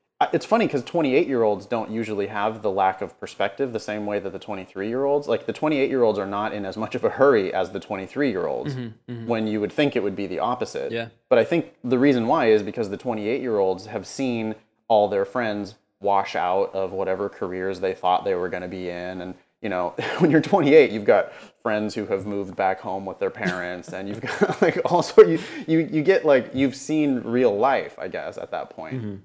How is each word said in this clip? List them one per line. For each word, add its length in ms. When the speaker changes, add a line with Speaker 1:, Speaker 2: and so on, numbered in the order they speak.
Speaker 1:
I, 120
it's 140
funny 220
'cause 160
twenty-eight-year-olds 840
don't 240
usually 380
have 340
the 80
lack 320
of 160
perspective 540
the 80
same 260
way 140
that 100
the 80
twenty-three-year-olds, 880
like, 200
the 60
twenty-eight-year-olds 680
are 60
not 260
in 120
as 120
much 180
of 80
a 80
hurry 420
as 200
the 80
twenty-three-year-olds, 960
Speaker 2:
Mm-hmm, 360
mm-hmm. 140
Speaker 1:
when 220
you 120
would 120
think 240
it 80
would 100
be 140
the 100
opposite. 540
Speaker 2:
Yeah. 160
Speaker 1:
But 120
I 40
think 380
the 160
reason 300
why 240
is 100
because 280
the 60
twenty-eight-year-olds 920
have 200
seen 480
all 220
their 160
friends 500
wash 380
out 380
of 180
whatever 360
careers 520
they 140
thought 300
they 120
were 120
gonna 200
be 200
in. 320
And, 140
you 80
know, 260
<laughs> 120
when 120
you're 100
twenty-eight, 520
you've 120
got 280
friends 320
who 120
have 200
moved 300
back 240
home 260
with 140
their 100
parents, 640
and 160
you've 120
got, 420
<laughs> 0
like, 180
also 320
you, 160
you, 100
you 240
get, 220
like, 280
you've 220
seen 460
real 360
life, 440
I 80
guess, 280
at 140
that 200
point. 260
Speaker 2:
Mm-hmm. 180